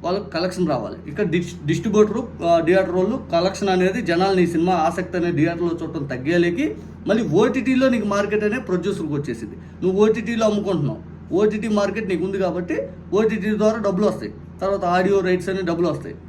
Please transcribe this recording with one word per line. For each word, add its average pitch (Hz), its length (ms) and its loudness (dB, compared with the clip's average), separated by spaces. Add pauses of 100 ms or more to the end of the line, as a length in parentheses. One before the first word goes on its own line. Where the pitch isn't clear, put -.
వాళ్ళకి 185 280 -4
కలెక్షన్ 175 360 -2
రావాలి. 120 280 -4 (120)
ఇక్కడ 170 180 -2
డిస్-, 175 420 -4
డిస్ట్రిబ్యూటర్, 214 760 2
ఆ, 170 200 6
థియేటర్ 185 260 4
వాళ్ళు 190 400 0
కలెక్షన్ 190 380 0
అనేది 185 320 2
జనాలు 180 340 2
నీ 180 120 4
సినిమా 170 260 2
ఆసక్తి 170 440 0
అనేది 170 200 0
థియేటర్లో 170 340 0 (120)
చూడటం 143 220 -6
తగ్గేలేకి 175 720 0 (320)
మళ్ళీ 214 200 2
ఓటీటీలో 254 640 2
నీకు 226 160 0
మార్కెట్ 202 380 0
అనేది 214 200 -2
ప్రొడ్యూసర్కి 170 500 -2
వచ్చేసింది. 113 420 -6 (280)
నువ్వు 190 260 4
ఓటీటీలో 226 360 0
అమ్ముకుంటున్నావు, 185 540 0 (340)
ఓటీటీ 214 340 2
మార్కెట్ 208 420 0
నీకు 175 160 0
ఉంది 196 120 -2
కాబట్టి 180 440 -2 (320)
ఓటీటీ 208 440 2
ద్వారా 220 240 2
డబ్బులు 202 260 2
వస్తాయి, 107 260 -4 (280)
తర్వాత 196 240 0
ఆడియో 185 340 4
రైట్స్ 180 300 0
అనే 190 120 -2
డబ్బులు 170 260 0
వస్తాయి. 139 280 -4 (140)